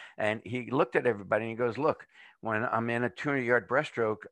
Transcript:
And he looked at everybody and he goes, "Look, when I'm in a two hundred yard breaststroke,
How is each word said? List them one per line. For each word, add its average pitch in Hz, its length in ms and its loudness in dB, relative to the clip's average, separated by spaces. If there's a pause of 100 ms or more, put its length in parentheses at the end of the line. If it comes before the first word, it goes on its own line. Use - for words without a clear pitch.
(180)
And 107 260 -2
he 113 260 -6
looked 143 260 2
at 131 100 2
everybody 107 380 2
and 113 60 -4
he 113 60 -6
goes, 117 220 -2
"Look, 147 280 -2 (340)
when 110 240 0
I'm 117 260 0
in 120 140 0
a 113 60 0
two - 200 -4
hundred 135 140 0
yard 117 240 2
breaststroke, 117 640 0